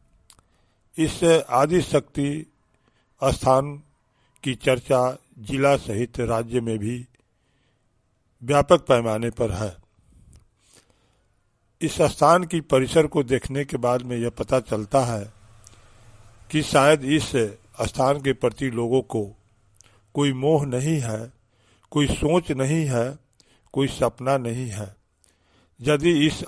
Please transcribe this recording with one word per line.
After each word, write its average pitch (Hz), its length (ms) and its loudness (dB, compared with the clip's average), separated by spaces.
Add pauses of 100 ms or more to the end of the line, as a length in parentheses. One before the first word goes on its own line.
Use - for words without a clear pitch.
(960)
इस - 280 -2 (260)
आदि 151 320 2
शक्ति 143 640 -2 (760)
स्थान 135 500 2 (720)
की 131 120 -2
चर्चा 131 460 0 (380)
जिला 135 380 2
सहित 117 420 -6
राज्य 117 420 -2
में 113 180 -4
भी 113 160 -4 (1500)
व्यापक 143 460 4
पैमाने 117 420 2
पर 113 220 -2
है। 95 240 -6 (2000)
इस 165 200 -2
स्थान 160 420 4
की 165 180 -4
परिसर 135 460 2
को 147 160 0
देखने 131 420 -4
के 139 120 -8
बाद 123 240 0
में 123 160 -6
यह 117 120 -2
पता 127 320 -2
चलता 110 440 0
है 110 260 -6 (1200)
कि 156 120 0
शायद 147 400 4
इस 143 280 -2 (500)
स्थान 135 400 0
के 135 120 0
प्रति 127 380 -2
लोगों 117 320 -2
को 110 200 -6 (920)
कोई 143 180 0
मोह 143 320 0
नहीं 139 340 -2
है, 113 320 -6 (600)
कोई 147 160 0
सोच 165 440 0
नहीं 147 340 -2
है, 127 320 -2 (560)
कोई 135 140 0
सपना 131 500 -2
नहीं 120 320 -6
है। 104 160 -10 (920)
यदि 147 320 2 (160)
इस - 200 -2